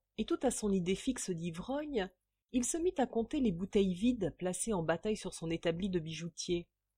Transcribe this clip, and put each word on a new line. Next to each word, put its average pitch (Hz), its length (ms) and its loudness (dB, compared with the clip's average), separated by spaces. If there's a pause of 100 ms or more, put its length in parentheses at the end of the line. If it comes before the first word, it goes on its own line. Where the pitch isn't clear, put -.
(180)
et 220 80 0
tout 339 180 0
à 254 80 4
son 214 200 0
idée 190 240 2
fixe - 340 -4
d'ivrogne, 185 800 -4 (420)
il 247 140 2
se - 120 -2
mit 349 200 0
à 254 80 4
compter 233 340 -2
les 247 120 4
bouteilles 190 420 2
vides 202 440 2
placées 180 360 -2
en 175 100 2
bataille 170 340 0
sur - 160 -6
son - 180 -6
établi 165 380 0
de 180 100 2
bijoutier. 165 680 -4 (300)